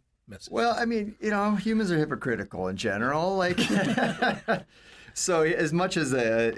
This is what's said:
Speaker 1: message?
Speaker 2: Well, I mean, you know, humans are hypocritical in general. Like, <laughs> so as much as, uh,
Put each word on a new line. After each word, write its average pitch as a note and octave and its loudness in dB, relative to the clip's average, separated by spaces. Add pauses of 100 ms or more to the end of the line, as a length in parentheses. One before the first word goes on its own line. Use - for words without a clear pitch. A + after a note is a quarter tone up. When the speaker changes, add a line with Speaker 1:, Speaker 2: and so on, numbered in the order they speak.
(280)
Speaker 1:
message? - -18
Speaker 2:
Well, A#3 2
I A#3+ 0
mean, A3 -2
you G#3+ -2
know, G#3 2
humans A3 0
are E3+ 2
hypocritical A#2 -2
in F#2+ -4
general. C3 0
Like, F3+ 0
<laughs> - -2
so F3 0
as D#3 2
much F3+ 0
as, C#3 0
uh, A2+ 2